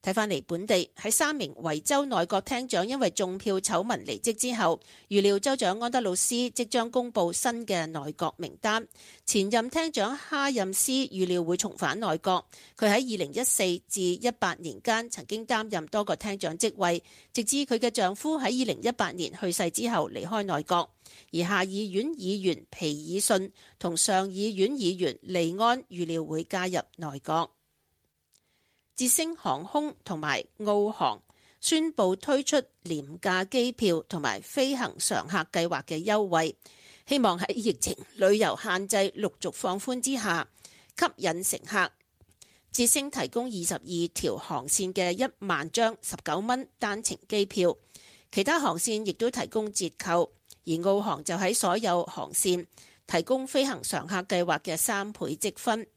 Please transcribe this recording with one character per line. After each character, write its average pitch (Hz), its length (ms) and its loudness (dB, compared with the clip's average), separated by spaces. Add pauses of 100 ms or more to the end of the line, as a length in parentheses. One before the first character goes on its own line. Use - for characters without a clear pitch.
睇 190 120 -2
返 214 160 0
嚟 147 180 0
本 175 180 -4
地， 190 300 2
喺 214 160 -4
三 302 240 2
名 202 200 -6
維 156 260 -4
州 285 240 2
內 254 140 -2
閣 190 240 2
廳 254 220 -4
長 202 220 0
因 262 120 -4
為 214 100 4
中 185 280 -2
票 196 220 0
醜 180 260 0
聞 208 200 -4
離 127 160 -4
職 226 120 0
之 240 220 -2
後， 175 240 2 (300)
預 202 120 4
料 202 160 6
州 269 200 2
長 202 240 2
安 240 100 -2
德 254 80 2
魯 190 160 0
斯 240 360 0
即 247 120 -4
將 233 260 0
公 240 220 0
布 170 220 2
新 233 320 -2
嘅 175 220 0
內 160 120 -6 (140)
閣 165 240 -2
名 143 240 -8
單。 220 260 0 (380)
前 202 240 2
任 233 200 2
廳 320 220 -2
長 233 240 0
哈 277 340 -2
任 196 240 0
斯 262 200 2
預 190 340 0
料 180 160 2
會 175 140 0
重 - 200 -4
返 160 220 0
內 226 80 -2 (120)
閣。 180 260 0 (320)
佢 220 80 2
喺 202 80 6
二 233 240 2
零 147 160 -4
一 240 100 -2
四 - 200 2 (260)
至 196 120 -2
一 180 380 2
八 180 140 0
年 143 280 -10
間 233 280 0
曾 147 180 -10
經 220 180 -6
擔 220 240 -2
任 170 180 -4
多 208 180 0
個 175 100 0
廳 202 220 -6
長 170 200 -4
職 220 200 0
位， 175 260 2 (300)
直 240 100 -2
至 269 220 0
佢 233 120 0
嘅 233 140 2
丈 202 240 2
夫 311 220 -2
喺 262 60 -2
二 254 240 0
零 151 140 -4
一 226 120 2
八 196 180 -2
年 175 260 -6
去 185 140 -2
世 170 180 0
之 233 200 -2
後 175 200 0
離 117 160 -8
開 208 180 -4
內 190 100 -2 (100)
閣。 175 240 2 (460)
而 165 120 0
下 190 200 2
議 196 240 -4
院 196 240 -2
議 202 260 -4
員 185 300 0
皮 - 180 -4
爾 156 320 -2
遜 196 320 2 (260)
同 170 200 -2
上 190 320 2
議 202 240 -2
院 190 180 2
議 196 240 0
員 175 260 -2
利 175 380 0
安 240 300 2
預 175 160 -4
料 165 180 -2
會 156 220 -4
加 185 220 -2
入 180 120 0 (160)
內 143 240 -10
閣。 160 300 -2 (1500)
捷 254 120 0
星 320 260 2
航 151 300 -2
空 294 400 -2
同 165 160 -6
埋 147 240 0 (220)
澳 208 240 4
航 123 340 -2 (380)
宣 320 320 2
布 185 240 4
推 277 260 0
出 277 180 2 (220)
廉 156 380 -6
價 185 260 2
機 247 240 2
票 175 380 2
同 170 100 -4
埋 117 220 0
飛 269 340 0
行 233 220 -4
常 - 280 0
客 175 120 -2 (160)
計 170 120 2
劃 165 200 -2
嘅 160 180 -6
優 208 240 2
惠， 160 260 2 (540)
希 285 120 2
望 185 200 4
喺 - 140 -2
疫 214 220 0
情 - 200 -2 (200)
旅 202 240 6
遊 170 220 2
限 196 240 -2
制 208 120 2
陸 196 420 0
續 - 140 -6
放 190 260 -2
寬 254 220 -4
之 269 140 0
下， 202 300 0 (540)
吸 349 60 4 (100)
引 175 260 -2
乘 - 240 -2
客。 196 240 0 (840)
捷 233 120 4
星 277 240 2
提 269 200 -2
供 240 160 -2
二 202 180 -6
十 170 120 -2
二 170 380 -4
條 123 220 -2
航 135 320 -6
線 185 240 0
嘅 180 220 0
一 247 260 -2
萬 165 320 -2
張 226 300 2
十 - 240 -8
九 156 140 0
蚊 247 280 -2 (100)
單 208 240 -4
程 - 160 -4 (120)
機 208 160 2
票， 180 320 2 (520)
其 196 140 0
他 311 160 2
航 185 180 0
線 214 280 -2
亦 185 80 -2
都 233 180 0
提 - 160 -4
供 214 240 -2
折 185 260 -2
扣， 175 320 2 (360)
而 165 180 0
澳 196 160 4
航 165 240 -2
就 170 120 -2
喺 196 200 2
所 185 220 2
有 175 260 2
航 - 300 -8
線 175 320 2 (420)
提 170 140 2
供 262 260 0
飛 269 180 2
行 202 160 -2
常 - 240 -4
客 190 180 -4
計 180 200 2
劃 165 160 2
嘅 165 160 -4
三 202 380 -2
倍 156 240 -4
積 202 180 -2
分 226 420 -2